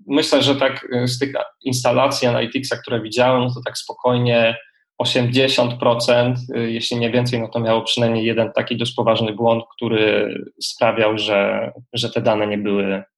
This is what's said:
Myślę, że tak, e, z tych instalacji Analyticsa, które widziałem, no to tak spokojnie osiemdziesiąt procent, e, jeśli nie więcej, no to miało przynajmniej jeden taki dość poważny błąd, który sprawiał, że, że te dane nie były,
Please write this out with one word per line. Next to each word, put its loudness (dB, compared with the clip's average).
Myślę, 2
że 2
tak, -2
e, 0
z -4
tych -4
instalacji 0
Analyticsa, -2
które -4
widziałem, 2
no -2
to -10
tak -8
spokojnie 2
osiemdziesiąt 2
procent, 2
e, -2
jeśli -4
nie 0
więcej, 0
no -6
to -4
miało 2
przynajmniej 0
jeden 0
taki -2
dość -4
poważny 0
błąd, 0
który 0
sprawiał, 0
że, 0
że -4
te -4
dane 0
nie -2
były, -2